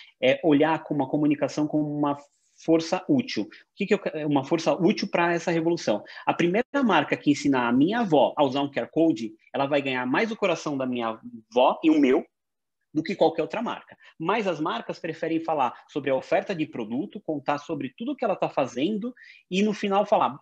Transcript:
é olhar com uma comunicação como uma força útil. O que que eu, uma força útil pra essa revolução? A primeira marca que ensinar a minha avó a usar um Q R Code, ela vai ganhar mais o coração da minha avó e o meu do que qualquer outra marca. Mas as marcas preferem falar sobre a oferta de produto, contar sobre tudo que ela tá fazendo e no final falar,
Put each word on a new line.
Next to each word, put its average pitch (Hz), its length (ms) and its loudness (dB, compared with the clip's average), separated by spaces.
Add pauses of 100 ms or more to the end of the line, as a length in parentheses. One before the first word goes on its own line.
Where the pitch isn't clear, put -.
(220)
é 131 220 4
olhar 151 400 4
com - 100 -6
uma 139 160 -2
comunicação 147 580 0
como 147 300 -2
uma 143 180 0 (480)
força 165 460 0
útil. 127 340 0
O - 40 -8 (280)
que 202 100 -4
que 190 80 2
eu, 196 60 0 (260)
uma 143 200 0
força 165 280 0
útil 196 360 2
pra 170 240 2
essa 170 180 -2
revolução? 165 500 0 (240)
A - 80 0
primeira 175 300 0 (220)
marca 156 320 2
que - 120 -2
ensinar 139 380 2
a 120 60 2
minha 170 260 2
avó 156 380 4
a 151 80 4
usar 135 160 0
um 139 100 -4
Q 127 80 -4
R 117 100 -6
Code, 156 440 0 (200)
ela 135 120 -2
vai 143 160 0
ganhar 127 240 -4
mais 180 260 0
o 220 60 -8
coração 160 400 -2
da 131 80 -4
minha 123 240 -2
avó 123 720 0
e 160 60 6
o 156 100 6
meu 135 260 4 (680)
do 156 100 -2
que 202 100 -4
qualquer 160 280 0
outra 156 200 -6
marca. - 360 -10 (200)
Mas 190 300 -2
as 160 140 -2
marcas 180 380 -6
preferem 160 420 -4
falar 151 320 0 (160)
sobre 143 200 -4
a 135 60 2
oferta 180 400 -2
de 156 100 -4
produto, 127 540 -8
contar 147 380 -4
sobre 139 400 -8
tudo 254 180 -8
que - 80 -8
ela 196 140 0
tá 165 100 -2
fazendo 160 680 -4 (380)
e 185 100 0
no 208 120 2
final 196 320 0
falar, 156 360 0